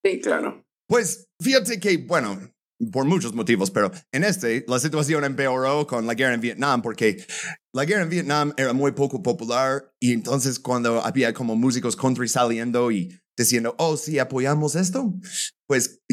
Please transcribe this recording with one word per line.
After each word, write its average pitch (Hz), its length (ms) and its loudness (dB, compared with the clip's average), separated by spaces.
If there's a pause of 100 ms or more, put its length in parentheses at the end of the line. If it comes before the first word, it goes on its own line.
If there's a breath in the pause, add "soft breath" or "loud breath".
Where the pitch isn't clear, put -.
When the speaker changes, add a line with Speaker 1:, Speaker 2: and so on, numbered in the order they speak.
Speaker 1:
Sí, 190 180 0
claro. - 440 -2 (240)
Speaker 2:
Pues 226 400 0 (140)
fíjate 240 380 2
que, 196 180 2
bueno, 123 400 -2 (540)
por 135 140 0
muchos 262 260 2
motivos, 101 380 2
pero 101 200 2 (220 loud breath)
en 143 120 0
este, 135 440 0
la 123 100 2
situación 151 460 0
empeoró 135 600 0
con 117 200 -2
la 117 80 0
guerra 127 200 2
en 117 80 -2
Vietnam, 120 400 0
porque 110 420 0 (480 loud breath)
la 131 140 -2
guerra 202 160 2
en 165 80 -4
Vietnam 147 480 0
era 135 160 2
muy 139 180 2
poco 135 300 -2
popular, 127 760 0
y 123 120 4
entonces 123 460 -2
cuando 120 440 0
había 117 300 0
como 113 240 -4
músicos 120 400 0
country 123 320 0
saliendo 120 640 0
y 90 260 -2 (220)
diciendo, 117 400 0
"Oh, 160 180 0
sí, 147 220 -4
apoyamos 135 560 0
esto", 190 400 -2 (520 loud breath)
pues, - 360 0 (100)